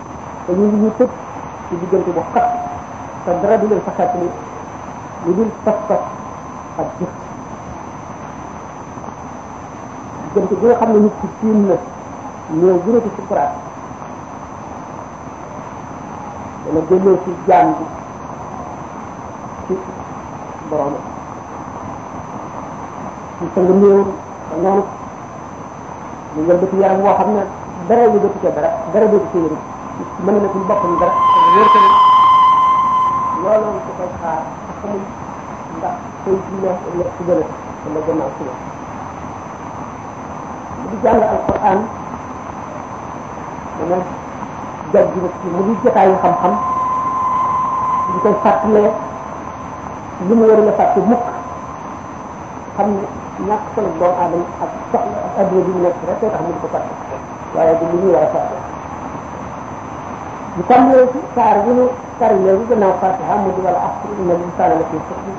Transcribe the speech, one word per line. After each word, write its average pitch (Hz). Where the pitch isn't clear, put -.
te -
ñu 196
ngi 208
ñu 214
tëj 254
ci -
diggante 180
bu 240
xat, -
te 185
dara 196
du 202
leen 202
fa 196
xeetli 175
lu 170
dul 208
pas-pas -
ak 156
jëf. -
Diggante 190
bi 202
nga 240
xam 220
ne 214
nit 208
ki -
tiim 214
na, 190
ñëw 175
gën 190
a 226
ci 220
sukuraat, 147
dana 156
génnee 185
ci -
jaam 160
bi 151
ci -
borom. 147
Ci -
sa -
nga 180
néew, 196
te 156
noonu, 190
ñu 147
ngal 175
dëkk 190
yaram 196
woo 196
xam -
ne 208
dara 233
yu 208
dëkk 196
ca 175
dara, 147
dara 214
dëkk 202
ca 185
yëngu. 156
Mën 185
na 202
nekk 190
lu 190
boppam 180
dara. 170
Wér 1047
tamit. 1047
Loolu 214
ko 185
koy 180
xaar, 160
xamul 208
ndax 165
koy 190
ci 190
nekk 185
nekk 175
ci -
gën 175
a, 160
wala 151
gannaaw 151
ci -
nekk. 127
Mu -
di 196
jàng 233
Alquran, 190
dana 175
jàng -
ci, -
mu 175
di 208
jotaayu 190
xam-xam, 180
di -
koy 208
fàttalee 208
li 185
mu 226
war 214
a 208
fàtte 190
mukk. 220
Xam 202
ne 202
ñàkk 208
solo -
doomu 175
aadama 175
ak -
soxla -
ak -
adduna 185
bi 175
mu 185
nekk 175
rek 170
tax 190
mu 165
di 170
ko 156
fàtte. -
Waaye -
du 170
lu 170
ñuy 190
war 156
a 151
fàtte. 110
Di 175
tàmbalee 254
ci 254
saar 220
wi 208
ñu 247
tari 220
léegi 190
gannaaw 208
Fatiha, 180
mu 202
di 185
wal 175
asri, -
inna 180
l-insaana 175
lafii 160
xusr, 190